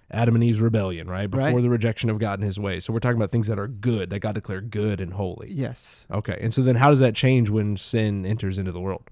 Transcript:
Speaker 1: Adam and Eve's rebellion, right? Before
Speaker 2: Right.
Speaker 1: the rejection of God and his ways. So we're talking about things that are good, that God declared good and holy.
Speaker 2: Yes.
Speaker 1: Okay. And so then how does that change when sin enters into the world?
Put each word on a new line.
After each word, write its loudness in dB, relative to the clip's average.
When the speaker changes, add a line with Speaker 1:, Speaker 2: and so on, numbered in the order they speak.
Speaker 1:
Adam 2
and 4
Eve's 4
rebellion, 0
right? -4
Before 0
Speaker 2:
Right. 2
Speaker 1:
the 2
rejection 0
of 0
God -2
and -2
his -2
ways. -4
So -4
we're 0
talking 2
about 0
things 0
that -2
are -6
good, -2
that -4
God -4
declared -8
good -2
and -8
holy. -8
Speaker 2:
Yes. -8
Speaker 1:
Okay. -4
And -2
so 2
then 6
how 8
does 6
that 6
change 4
when 0
sin -2
enters -2
into -4
the -8
world? -6